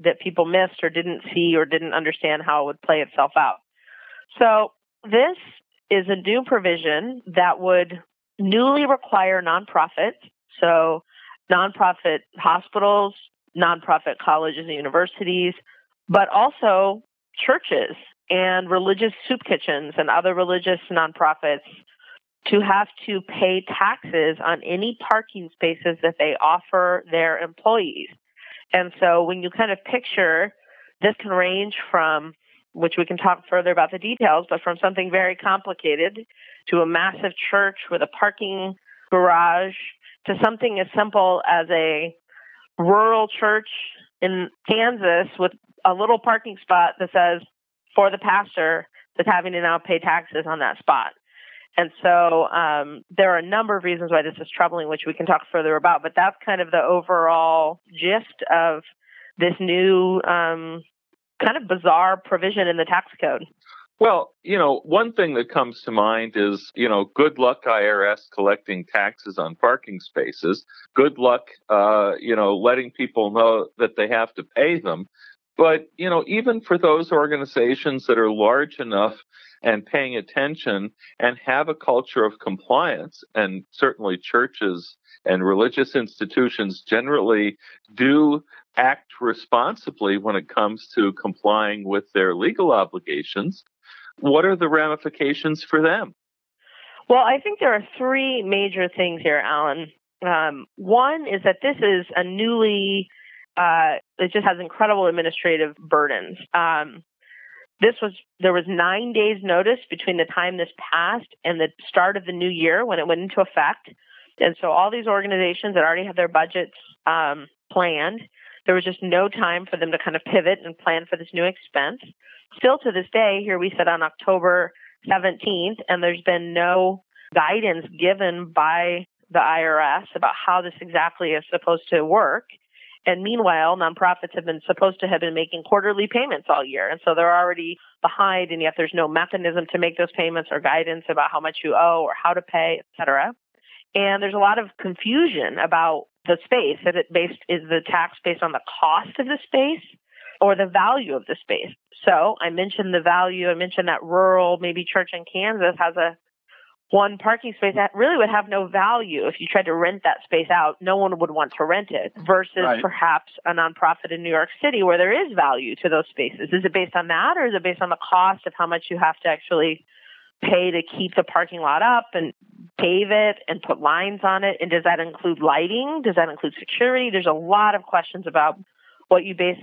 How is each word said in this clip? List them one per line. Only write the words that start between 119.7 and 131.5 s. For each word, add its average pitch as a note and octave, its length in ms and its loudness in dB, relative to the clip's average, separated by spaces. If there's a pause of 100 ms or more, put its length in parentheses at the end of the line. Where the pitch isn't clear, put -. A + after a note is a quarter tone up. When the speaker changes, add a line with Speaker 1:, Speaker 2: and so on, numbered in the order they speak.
Speaker 1:
them E3 140 -4
to D#3+ 80 -2
kind D#3+ 160 -6
of D#3+ 100 -6
pivot F#3 400 0
and E3 140 -16
plan E3 320 -2
for F3 60 -4
this E3 180 -10
new F3 100 -2
expense. F3+ 560 -4 (560)
Still C4+ 220 2
to B3 140 -4
this F3+ 200 -6
day, G3+ 300 2
here G3 160 -2
we F#3 180 -4
sit E3+ 120 0
on E3 140 0
October F3+ 680 0 (340)
seventeenth, F#3+ 800 -2
and F3+ 120 -2
there's F3 220 -2
been E3+ 320 -2
no F#3 480 0 (320)
guidance F3 520 0 (120)
given F3 540 -2
by F3 520 0 (260)
the E3+ 100 2
I D#3+ 220 2
R D#3 180 2
S D#3 340 -2
about - 200 0 (120)
how F3+ 160 2
this F3 180 -12
exactly E3 520 -4
is D#3 180 -4